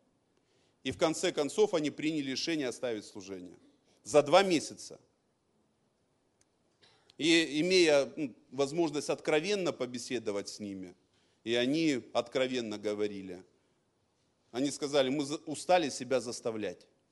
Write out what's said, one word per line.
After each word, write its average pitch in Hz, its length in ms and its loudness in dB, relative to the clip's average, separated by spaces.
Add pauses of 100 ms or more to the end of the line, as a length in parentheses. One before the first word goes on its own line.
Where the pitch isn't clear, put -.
(840)
И 131 100 -4
в - 60 -12
конце 165 320 0
концов 190 440 0
они 151 160 0
приняли 147 400 -4
решение 151 380 -2
оставить 117 360 -6
служение. 92 520 -14 (460)
За 147 200 4
два 160 200 6
месяца. 160 560 -2 (2250)
И 156 420 4
имея, 156 560 6
ну, 143 180 -6 (160)
возможность 147 600 0
откровенно 160 640 0
побеседовать 117 760 -4
с - 100 -12
ними, 95 360 -10 (500)
и 117 100 0
они 135 480 0 (120)
откровенно 120 640 -2
говорили, 101 680 -6 (1080)
они 135 180 -2
сказали: 139 400 2
"Мы 147 140 0
за-, 143 220 -6
устали 156 440 2
себя 127 300 -2
заставлять 110 640 -6 (240)